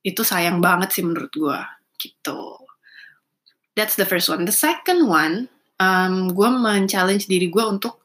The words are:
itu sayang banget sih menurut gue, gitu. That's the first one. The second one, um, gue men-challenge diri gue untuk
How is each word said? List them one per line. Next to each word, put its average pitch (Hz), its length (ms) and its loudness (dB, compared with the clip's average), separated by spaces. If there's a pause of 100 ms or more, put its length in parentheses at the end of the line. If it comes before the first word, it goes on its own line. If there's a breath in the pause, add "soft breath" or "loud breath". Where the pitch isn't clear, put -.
itu 196 240 -6
sayang 175 400 0
banget 185 240 2
sih - 160 -4
menurut 170 240 -4
gue, 143 300 -4 (420)
gitu. - 640 -12 (1120 loud breath)
That's - 240 -2
the 185 80 0
first 175 240 0
one. 165 160 -2
The 208 80 -2
second 339 480 2
one, 170 480 0 (240)
um, 185 560 2
gue 196 160 4
men-challenge 202 800 2
diri 180 240 2
gue 196 80 2
untuk 220 440 -4